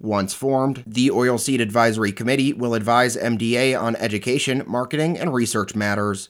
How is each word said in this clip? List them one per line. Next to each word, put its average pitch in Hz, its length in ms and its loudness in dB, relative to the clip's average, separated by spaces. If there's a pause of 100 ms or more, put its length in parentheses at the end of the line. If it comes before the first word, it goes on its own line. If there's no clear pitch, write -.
Once 101 340 -2
formed, 135 520 0
the 123 220 2
Oilseed 123 520 2
Advisory 110 520 2
Committee 135 400 0
will 120 220 -2
advise 120 420 2
M 117 220 -2
D 117 180 0
A 131 180 2
on 113 220 -2
education, 127 680 -2
marketing, 151 500 -2
and 151 160 -2
research 113 440 0
matters. 104 540 -2